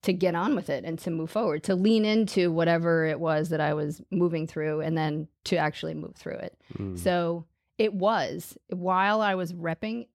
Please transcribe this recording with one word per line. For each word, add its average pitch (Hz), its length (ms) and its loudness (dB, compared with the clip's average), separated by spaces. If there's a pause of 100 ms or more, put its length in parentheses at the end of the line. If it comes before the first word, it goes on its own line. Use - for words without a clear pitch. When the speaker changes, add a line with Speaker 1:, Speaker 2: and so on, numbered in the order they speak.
Speaker 1:
to 196 100 2
get 180 220 2
on 202 200 0
with 175 160 -2
it 139 140 -4
and 165 160 -4
to 180 100 -6
move 160 200 -4
forward, 165 340 -2
to 190 100 0
lean 214 300 4
into 214 480 2
whatever 165 540 4
it 156 140 0
was 156 300 2
that 156 100 0
I 151 140 2
was 151 260 -2 (100)
moving 165 360 0
through 156 340 -2
and 160 160 0
then 156 320 -2 (160)
to 185 120 0
actually 156 380 -2
move 156 220 -12
through - 200 -10
it." - 200 -10 (220)
Speaker 2:
Mm. 95 200 -6
Speaker 1:
So 170 480 0 (320)
it 214 160 2
was 180 640 0 (120)
while 185 540 2
I 202 120 2
was 180 180 -2
repping 175 640 -6